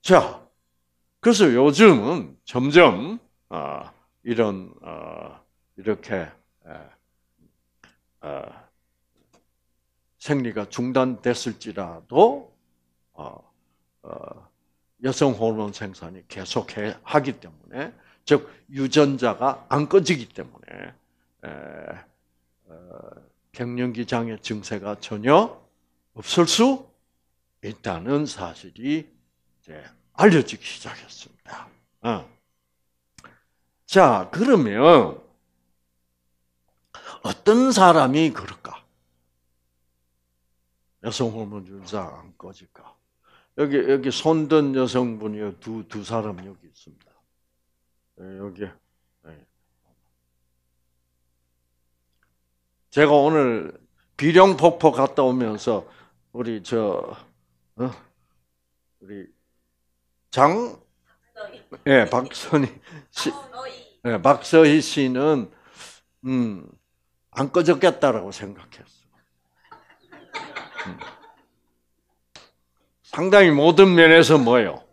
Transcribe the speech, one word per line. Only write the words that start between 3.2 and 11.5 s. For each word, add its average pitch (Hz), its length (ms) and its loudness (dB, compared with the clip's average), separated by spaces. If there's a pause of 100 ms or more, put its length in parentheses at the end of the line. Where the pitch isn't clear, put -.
아, 71 420 -12 (300)
이런, 104 500 -4 (120)
아, 80 580 -18 (340)
이렇게, 98 520 -8 (400)
에, 78 40 -20 (1500)
아, - 440 -16 (1500)
생리가 117 500 -6
중단됐을지라도, 123 1900 -2 (580)